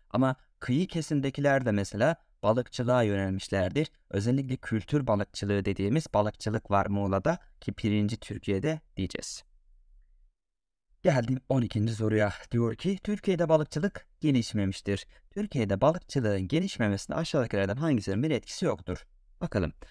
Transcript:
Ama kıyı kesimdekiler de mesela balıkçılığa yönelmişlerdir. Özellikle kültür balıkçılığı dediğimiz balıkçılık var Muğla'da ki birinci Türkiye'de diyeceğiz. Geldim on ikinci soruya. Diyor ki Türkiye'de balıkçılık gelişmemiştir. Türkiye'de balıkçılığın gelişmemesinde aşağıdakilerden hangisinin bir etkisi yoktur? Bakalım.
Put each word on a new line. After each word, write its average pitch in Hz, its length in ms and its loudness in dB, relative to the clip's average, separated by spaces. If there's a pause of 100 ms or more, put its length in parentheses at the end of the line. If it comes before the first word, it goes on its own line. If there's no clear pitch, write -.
Ama 131 260 2 (240)
kıyı 151 280 0
kesimdekiler 139 800 0
de 113 60 2
mesela 104 440 2 (280)
balıkçılığa 120 600 2
yönelmişlerdir. 98 880 0 (180)
Özellikle 127 460 0
kültür 131 520 -2
balıkçılığı 101 580 0
dediğimiz 104 480 0
balıkçılık 107 580 0
var 98 140 4
Muğla'da 101 520 0 (240)
ki - 160 -6
birinci 104 400 0
Türkiye'de 104 640 -4 (160)
diyeceğiz. - 460 -6 (1600)
Geldim 131 460 2
on 135 120 2
ikinci 110 340 0
soruya. 107 380 2 (180)
Diyor 117 240 0
ki 190 280 -4
Türkiye'de 180 460 0
balıkçılık 156 580 0 (120)
gelişmemiştir. 104 880 0 (240)
Türkiye'de 113 500 -2
balıkçılığın 113 640 0
gelişmemesinde 123 680 -2
aşağıdakilerden 113 580 0
hangisinin 123 480 0
bir 156 80 0
etkisi - 340 -4
yoktur? 90 400 -4 (360)
Bakalım. 95 320 -2 (180)